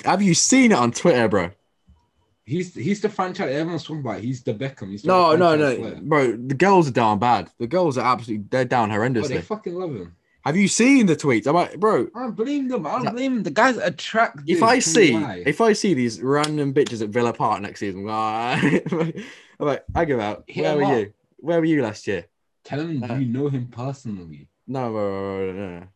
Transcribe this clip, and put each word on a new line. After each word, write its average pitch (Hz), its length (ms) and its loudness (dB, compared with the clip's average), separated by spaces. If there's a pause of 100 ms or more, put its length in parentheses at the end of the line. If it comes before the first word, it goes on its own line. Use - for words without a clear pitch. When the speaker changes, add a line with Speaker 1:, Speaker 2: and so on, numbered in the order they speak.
Speaker 1:
Have 175 160 2
you 190 140 6
seen 254 360 6
it 185 60 6
on 120 140 2
Twitter, 123 360 4
bro? 92 240 0 (920)
Speaker 2:
He's, 175 300 -6
he's 202 260 -2
the 220 80 0
franchise 185 420 -4
everyone's 160 320 -4
talking 156 180 -10
about. 107 180 -6
He's 123 240 -6
the 123 100 -2
Beckham. 107 380 -10
He's 104 100 -12
the 151 60 -6
Speaker 1:
No, 175 280 4
no, 170 220 4
Speaker 2:
franchise 139 220 2
Speaker 1:
no, 113 100 -8
Speaker 2:
player. - 140 -14
Speaker 1:
bro. 135 320 2
The 123 200 -6
girls 180 340 6
are - 20 -4
down 113 260 2
bad. 107 400 2
The 120 100 -6
girls 127 300 0
are 117 80 -2
absolutely, 117 460 -2
they're 131 140 2
down 120 260 2
Speaker 2:
Oh, 107 40 -2
they 113 140 2
Speaker 1:
horrendously. 120 340 -2
Speaker 2:
fucking 202 300 -8
love 175 220 -6
him. 87 200 -12 (280)
Speaker 1:
Have 147 140 2
you 202 100 6
seen 247 380 6
the 160 100 4
tweets? 123 320 0
I'm 151 80 4
like, 165 240 0
bro. 180 340 2
Speaker 2:
I 247 100 -10
don't 220 120 -8
blame 262 320 -4
them. 240 180 -4
I 147 60 -6
don't 233 80 -4
Speaker 1:
Is 247 60 -4
that - 80 -4
Speaker 2:
blame 254 220 -4
them. 208 80 -2
The 170 80 -6
guy's 233 260 2
attractive. - 680 -4
Speaker 1:
If 170 160 2
I 170 100 6
Speaker 2:
Can 254 40 6
you 254 60 2
Speaker 1:
see, 165 360 4
Speaker 2:
lie? 95 280 -6
Speaker 1:
if 165 160 0
I 226 120 6
see 208 200 0
these 120 280 -2
random 147 520 0
bitches 120 280 0
at 107 80 -4
Villa 117 240 0
Park 107 280 -2
next 101 180 -10
season, 98 220 -6
<laughs> 101 80 -8
I'm 113 720 0 (100)
like, 165 260 -4 (420)
I'm 147 80 -4
like, 139 180 -4 (100)
I - 100 0
give 135 140 -2
out. 104 260 -4
Speaker 2:
Hit - 180 -6
Speaker 1:
Where 156 100 0
Speaker 2:
him 151 60 0
Speaker 1:
were 139 40 2
Speaker 2:
up. - 160 0
Speaker 1:
you? 101 140 -6 (240)
Where 170 220 -2
were 160 60 0
you 156 160 2
last 107 260 -6
year? 92 180 -4 (400)
Speaker 2:
Tell 139 160 -6
him 160 280 -6
Speaker 1:
Uh, 120 60 -6
Speaker 2:
you 135 100 -2
know 127 220 -2
him 127 200 -4
personally. 104 800 -12 (200)
Speaker 1:
No, 123 240 -6
no, - 20 -6
no, 98 520 -4
no, 92 80 -6
no, 92 260 -10
no. 92 160 -18